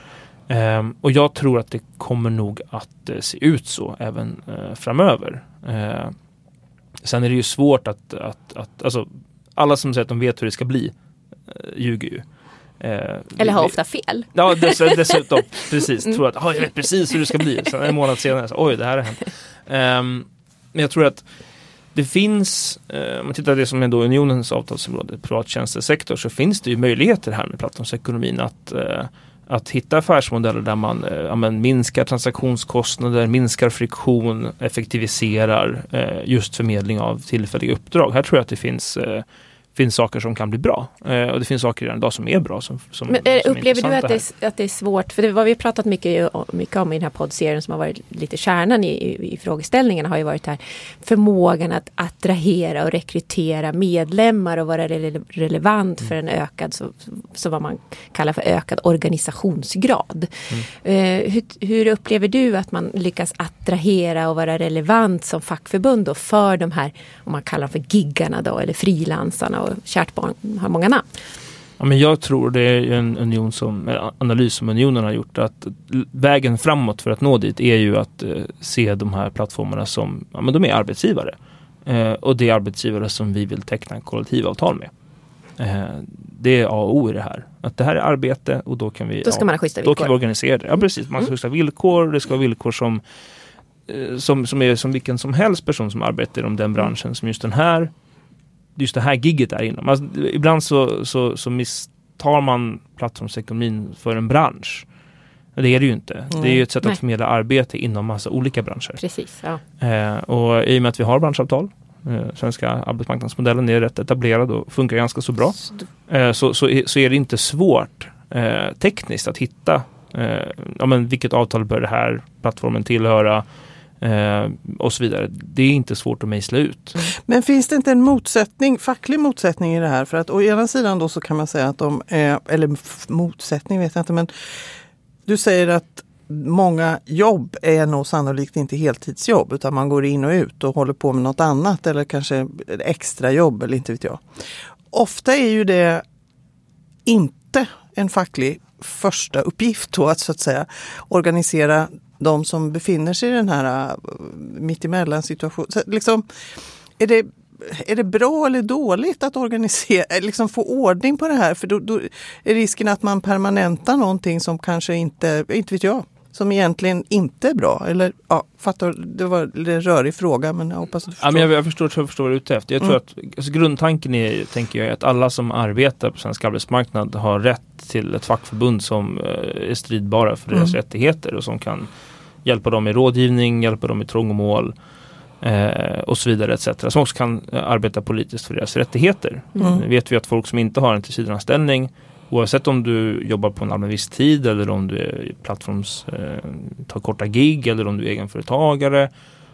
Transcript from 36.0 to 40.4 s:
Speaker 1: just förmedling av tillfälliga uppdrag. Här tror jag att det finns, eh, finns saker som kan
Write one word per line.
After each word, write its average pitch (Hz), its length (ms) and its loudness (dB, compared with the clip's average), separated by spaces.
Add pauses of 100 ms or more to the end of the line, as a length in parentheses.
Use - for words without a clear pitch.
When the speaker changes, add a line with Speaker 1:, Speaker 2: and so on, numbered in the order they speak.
Speaker 1:
just 120 320 0
förmedling 107 440 -2
av 113 180 -2
tillfälliga 120 540 -2
uppdrag. - 400 2
Här 135 100 4
tror - 160 2
jag 123 40 6
att 113 60 -10
det 117 80 -4
finns, 120 400 -6
eh, 110 260 -4 (520)
finns 123 200 2
saker 117 260 0
som 117 140 -4
kan 107 160 -4